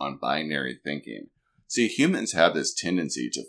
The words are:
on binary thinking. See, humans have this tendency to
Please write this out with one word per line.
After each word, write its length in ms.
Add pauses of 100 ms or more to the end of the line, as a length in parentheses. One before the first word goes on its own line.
on 160
binary 640
thinking. 440 (400)
See, 200
humans 460
have 200
this 200
tendency 580
to 180